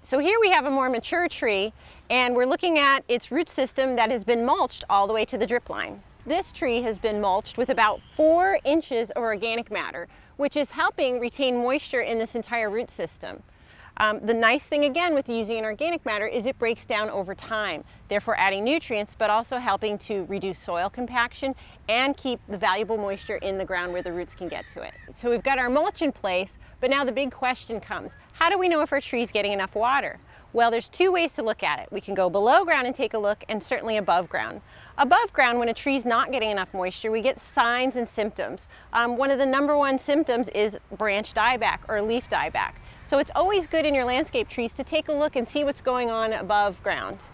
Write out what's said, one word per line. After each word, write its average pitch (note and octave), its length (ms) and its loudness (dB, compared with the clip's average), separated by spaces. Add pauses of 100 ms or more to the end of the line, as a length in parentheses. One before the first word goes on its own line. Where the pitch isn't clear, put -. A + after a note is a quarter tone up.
So C4 180 0
here F#4+ 200 4
we G#4+ 100 6
have D#4 160 4
a D4 40 0
more C4+ 180 2
mature E4 400 0
tree, G#3+ 460 0 (360)
and B3 240 2
we're B3 120 4
looking E4 340 2
at C#4 300 4
its - 220 -2
root D#4+ 180 0
system C4 480 0
that A3+ 120 4
has A#3+ 140 -2
been A#3 220 2
mulched C#4 440 0
all G3 180 4
the A3 60 -2
way A3 120 2
to B3 120 -8
the G#3+ 80 0
drip A#3 240 -2
line. G#2 320 -8 (240)
This E4+ 280 -2
tree A#3+ 300 0
has A3 140 -2
been G#3+ 220 -2
mulched G3+ 380 0
with A#3+ 120 0
about A3 320 4
four E4+ 640 4
inches C4 480 0
of A#3+ 120 -4
organic A3+ 480 -4
matter, E3 360 -6 (300)
which C#4 180 -2
is C#4+ 160 0
helping D4 480 0
retain A#3+ 420 0
moisture B3+ 400 0
in A3+ 160 -2
this A3+ 160 -4
entire A3+ 360 -4
root A3+ 200 -4
system. - 540 -10 (560)
Um, G#3+ 240 2
the A3 100 2
nice A3+ 300 4
thing D4 220 2
again E4 300 2
with C4+ 120 0
using A3+ 300 -2
an A3 80 -4
organic D4 400 -4
matter G#3+ 220 -2
is A3 180 -2
it C4 140 -2
breaks A#3 260 0
down G#3+ 240 0
over F#3+ 240 -6
time, G3+ 500 -4 (260)
therefore G3+ 280 0
adding G3 260 2
nutrients, A#3+ 520 -2
but G#3+ 160 2
also A3+ 260 0
helping G#3 420 -2
to G3 260 -6
reduce F#3+ 340 -6
soil F3+ 280 -4
compaction B3 680 -4 (340)
and C4 260 2
keep B3 320 -4
the G3+ 120 -8
valuable G3+ 380 0
moisture G3+ 400 -6
in F#3+ 200 -4
the F#3+ 80 -4
ground F3+ 260 -4
where F3+ 120 -6
the F3 100 -6
roots F3 220 -8
can F3+ 120 -8
get - 200 -8
to - 160 -14
it. - 100 -14 (180)
So A#3+ 200 -4
we've A#3 100 0
got C4+ 160 2
our B3 120 0
mulch E4 340 0
in C#4+ 80 2
place, F#3 480 -4 (200)
but B3+ 120 0
now C#4 120 2
the B3 80 0
big B3+ 200 -2
question A#3+ 480 -4
comes, G3 380 -10 (160)
how E4+ 180 4
do G4 80 2
we F#4 100 4
know D#4 140 4
if - 80 -2
our C#4 100 0
tree's A#3+ 300 -4
getting G3+ 220 0
enough G3 200 -2
water? A#3 460 0 (340)
Well, A#3 180 4
there's A#3 180 -2
two F#4 220 4
ways E4+ 220 2
to B3+ 100 -6
look G#3+ 180 -2
at D3+ 180 -2
it. - 120 -12
We G3 80 -6
can G3 140 -8
go F#3 160 2
below A3+ 340 6
ground D4 240 2
and C4 80 -4
take A#3+ 180 -2
a A3+ 60 -2
look, G#3 300 -2
and G#3+ 120 -4
certainly A3 360 -2
above F3+ 320 2
ground. A2 320 -6 (360)
Above F4+ 360 4
ground, A#3+ 260 4
when A#3 100 2
a A3+ 40 0
tree's C4+ 320 -2
not A#3 260 2
getting A3 180 0
enough G3 240 -2
moisture, F#3 380 -4
we A3 100 0
get C4 180 0
signs B3 580 0
and A#3 100 -2
symptoms. G3 600 -6 (260)
Um, A#3+ 240 0
one C#4 120 2
of C4+ 100 2
the C4+ 60 4
number C#4+ 320 2
one C4+ 220 2
symptoms B3+ 500 0
is G#3 300 0 (180)
branch G#3 360 -2
dieback A3 540 2
or G#3 140 -2
leaf A3+ 280 -2
dieback. D3 460 -2 (280)
So C#4 160 2
it's - 160 0
always F4+ 320 2
good D#4+ 180 0
in D4 80 2
your C4 120 2
landscape B3+ 420 -2
trees A#3 260 -6
to C4+ 100 -8
take D#4 260 -2
a D4+ 40 0
look D4 220 0
and A#3+ 120 -2
see D4 160 -2
what's C#4 180 -2
going B3 280 0
on A3 240 -2
above G3+ 480 0
ground. D#3 380 -4 (140)